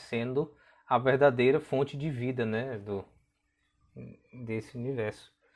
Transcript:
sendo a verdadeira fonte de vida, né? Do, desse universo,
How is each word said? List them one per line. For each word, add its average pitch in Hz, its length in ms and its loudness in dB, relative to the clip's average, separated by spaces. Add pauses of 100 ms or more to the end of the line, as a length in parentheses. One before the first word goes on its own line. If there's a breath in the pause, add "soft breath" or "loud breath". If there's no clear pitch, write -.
sendo 127 420 -2 (380 soft breath)
a 123 80 4
verdadeira 131 600 6
fonte 139 360 -2
de 147 140 -4
vida, 123 340 -2
né? 113 400 -2
Do, 101 220 -6 (1400)
desse 110 320 -6
universo, 120 560 -6 (240)